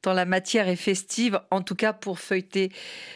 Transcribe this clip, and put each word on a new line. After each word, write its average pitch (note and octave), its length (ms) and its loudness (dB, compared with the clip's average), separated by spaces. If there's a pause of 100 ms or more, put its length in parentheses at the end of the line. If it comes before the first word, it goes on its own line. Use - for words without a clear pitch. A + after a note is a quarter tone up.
tant F#3 140 2
la F#3 100 4
matière F#3 440 2
est F3+ 80 2
festive, G3 600 0 (120)
en F#3+ 100 2
tout F#3+ 140 -4
cas A3 180 2
pour G3+ 260 -6
feuilleter F#3+ 540 -2 (440)